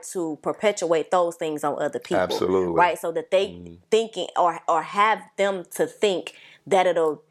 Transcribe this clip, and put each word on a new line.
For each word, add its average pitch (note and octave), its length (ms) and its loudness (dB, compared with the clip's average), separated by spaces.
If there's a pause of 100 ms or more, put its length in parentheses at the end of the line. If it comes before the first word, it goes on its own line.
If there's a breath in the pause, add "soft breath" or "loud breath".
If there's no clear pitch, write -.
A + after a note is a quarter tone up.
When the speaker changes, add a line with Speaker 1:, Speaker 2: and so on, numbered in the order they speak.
(120)
Speaker 1:
to D#3+ 300 -4
perpetuate E3+ 680 0
those F3 240 2
things D#3 280 -4
on D3 180 -2
other D3 180 -4
people, - 220 -2
Speaker 2:
Absolutely. F#2 520 0
Speaker 1:
right? E3+ 240 2
So E3+ 140 -6
that E3 200 -8
they G3 160 2
Speaker 2:
Mm-hmm. F3 260 -16 (180)
Speaker 1:
thinking A3 360 0 (100)
or, E3+ 300 2
or D#3+ 140 2
have G3 400 0 (160)
them G3 260 0 (120)
to E3+ 120 0
think F#3 460 -2 (320 loud breath)
that F#3 200 4
it'll E3 460 2